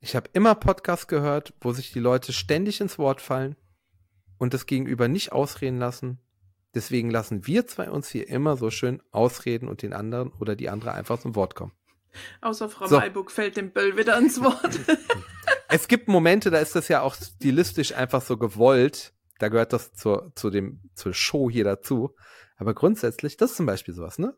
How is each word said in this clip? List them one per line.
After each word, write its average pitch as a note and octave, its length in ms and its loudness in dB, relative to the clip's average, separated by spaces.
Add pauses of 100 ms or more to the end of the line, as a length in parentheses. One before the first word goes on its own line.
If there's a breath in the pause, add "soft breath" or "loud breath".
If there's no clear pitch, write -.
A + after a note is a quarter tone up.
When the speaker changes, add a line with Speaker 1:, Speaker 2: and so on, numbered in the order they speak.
Speaker 1:
Ich - 140 -12
hab B2 220 -4
immer G#3+ 180 6
Podcasts - 540 -2
gehört, D3 540 -2
wo B2 100 -2
sich B2+ 180 -8
die B2 100 -6
Leute B2+ 340 0
ständig G3 480 -2
ins G3 160 -6
Wort C3+ 240 0
fallen C3 340 -4 (800)
und B2+ 160 -2
das C3 140 -4
Gegenüber C3 420 0
nicht F3 240 -2
ausreden C3+ 460 -2
lassen. B2 420 -6 (540)
Deswegen A#2 360 -2
lassen A2+ 360 -4
wir A3+ 200 2
zwei - 240 -10
uns C#3+ 200 -6
hier A2 180 -6
immer C#3+ 300 0
so A2+ 120 -2
schön B2 400 -4
ausreden A#2+ 580 -2
und - 120 -10
den G#2 140 -8
anderen A#2 400 -6
oder G#2 200 -4
die - 140 -8
andere A2 240 -8
einfach G2 260 -6
zum B2 160 -8
Wort G2 200 0
kommen. - 180 -12 (720 loud breath)
Speaker 2:
Außer A3 260 -4
Frau - 180 -12
Speaker 1:
So. D3 120 6
Speaker 2:
Mayburg F#3+ 320 -2
fällt G#3 260 -4
dem F#3+ 160 -6
Böll G3 240 0
wieder A3 220 4
ins B3+ 260 4
Wort. C4+ 400 2
<laughs> - 840 0
Speaker 1:
Es - 180 2
gibt A#3+ 200 2
Momente, F#3 420 6
da E3 80 4
ist D#3 180 0
das E3+ 120 -2
ja D3 120 4
auch C3+ 140 -2
stilistisch - 800 0
einfach B2+ 260 0
so B2 160 -4
gewollt. A#2+ 800 4 (240)
Da G#2+ 100 0
gehört A2+ 240 2
das - 220 -4
zur, - 400 0
zu - 160 -4
dem, G2 320 -4 (120)
zur - 200 -6
Show C3+ 340 0
hier A#2 160 2
dazu. G2+ 500 -2 (440 soft breath)
Aber G#2 160 -2
grundsätzlich, D3 640 0
das A#3+ 140 2
ist - 40 -12
zum E3+ 80 0
Beispiel G2 300 -2
sowas, E2+ 240 -12
ne? A3+ 200 -4